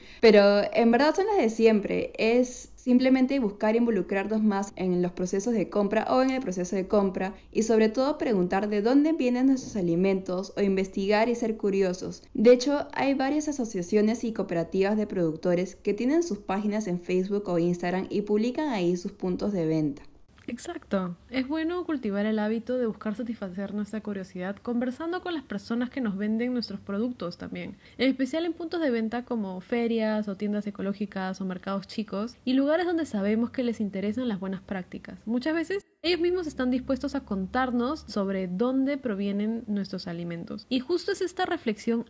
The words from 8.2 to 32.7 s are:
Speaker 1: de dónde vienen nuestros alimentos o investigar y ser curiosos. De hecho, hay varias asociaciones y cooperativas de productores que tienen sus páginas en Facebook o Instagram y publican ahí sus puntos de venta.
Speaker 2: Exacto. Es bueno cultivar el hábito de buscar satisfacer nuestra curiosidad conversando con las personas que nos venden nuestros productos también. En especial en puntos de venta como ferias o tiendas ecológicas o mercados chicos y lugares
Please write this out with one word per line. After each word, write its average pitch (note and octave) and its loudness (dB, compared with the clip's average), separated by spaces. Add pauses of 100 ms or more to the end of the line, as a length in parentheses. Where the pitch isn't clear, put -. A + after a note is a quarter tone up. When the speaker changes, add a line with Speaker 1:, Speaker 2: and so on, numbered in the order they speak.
Speaker 1:
de G#3 0
dónde C#4+ 4
vienen B3+ 2
nuestros C4 0
alimentos F#3 0
o G3+ 0
investigar G3 2
y A#3 0
ser A3+ -2
curiosos. F#3+ -2 (120)
De A3+ 10
hecho, C#4+ 4
hay C#4 2
varias D4 0
asociaciones G#3+ 0
y A3 -4
cooperativas F#3+ 0
de G#3 0
productores F3+ 0
que G3+ -2
tienen C#4+ 2
sus G3+ -4
páginas G#3 -2
en F3+ -2
Facebook F#3+ 0
o F3 2
Instagram F3 0
y G3+ 0
publican A#3+ 0
ahí F3+ 0
sus G3 -6
puntos F#3 -2
de F3 0
venta. D#3 0 (440)
Speaker 2:
Exacto. G3 -6 (140)
Es C4 -2
bueno D#4+ -2
cultivar G#3+ -2
el A3 0
hábito A3 -2
de B3 0
buscar G#3+ -4
satisfacer G3+ -8
nuestra G#3 -6
curiosidad F#3+ -6
conversando B3+ -4
con F4+ -4
las C#4+ -4
personas A#3+ -4
que C4+ -6
nos G3+ -2
venden A3 -2
nuestros G#3 -4
productos G3+ -6
también. F3 -10 (200)
En B3+ 2
especial C4+ 0
en E4 -2
puntos E4+ -6
de D4 2
venta A#3 -2
como F#3+ -4
ferias A3 0
o F#3+ -4
tiendas G#3 -2
ecológicas G3 -4
o F#3+ -4
mercados G3 -4
chicos G#3+ -6
y B3+ 0
lugares D4+ 4